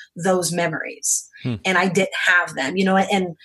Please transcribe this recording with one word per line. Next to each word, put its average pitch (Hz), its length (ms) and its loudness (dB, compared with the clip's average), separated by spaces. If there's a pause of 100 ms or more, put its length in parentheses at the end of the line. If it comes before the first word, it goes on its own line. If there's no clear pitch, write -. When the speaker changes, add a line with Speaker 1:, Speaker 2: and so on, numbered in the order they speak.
(140)
Speaker 1:
those 180 380 0
memories - 760 -4 (140)
Speaker 2:
Hmm. 123 220 -4
Speaker 1:
and 185 120 0
I 185 120 2
didn't 185 260 0 (120)
have 175 280 2
them, 139 220 -4
you 190 80 2
know, 190 120 4
and 190 480 0